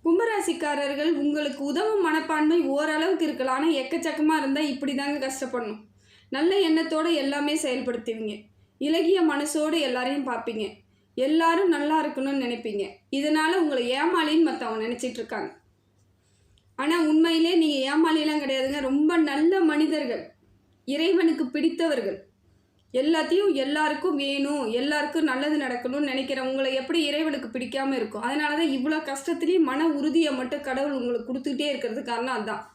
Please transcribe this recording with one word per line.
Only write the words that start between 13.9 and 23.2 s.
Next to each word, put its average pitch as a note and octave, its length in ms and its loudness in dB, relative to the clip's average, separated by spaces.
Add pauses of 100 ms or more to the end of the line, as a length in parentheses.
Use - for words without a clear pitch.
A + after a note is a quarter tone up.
ஏமாளின்னு D#4+ 580 2
மத்தவங்க A3 360 -4
நினைச்சிட்டு A#3 340 -4
இருக்காங்க. A3 300 -6 (1300)
ஆனா D4+ 260 2
உண்மையிலே D#4+ 520 4
நீங்க D#4 280 4
ஏமாளிலாம் D4+ 580 2
கிடையாதுங்க, C4+ 400 -2
ரொம்ப C#4+ 300 2 (100)
நல்ல D#4+ 400 2
மனிதர்கள், D4 600 2 (640)
இறைவனுக்கு E4 580 2
பிடித்தவர்கள். D4 720 -2 (760)
எல்லாத்தையும் D#4+ 600 2